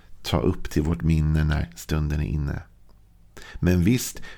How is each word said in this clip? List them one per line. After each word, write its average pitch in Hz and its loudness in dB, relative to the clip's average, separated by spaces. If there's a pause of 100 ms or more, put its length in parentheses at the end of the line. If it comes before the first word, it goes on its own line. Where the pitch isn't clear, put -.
(220)
ta - -2
upp - 0
till 78 0
vårt 82 0
minne 78 4
när 73 0
stunden 76 -2
är 73 -2
inne. 73 -4 (1000)
Men 90 4
visst, - 0 (160)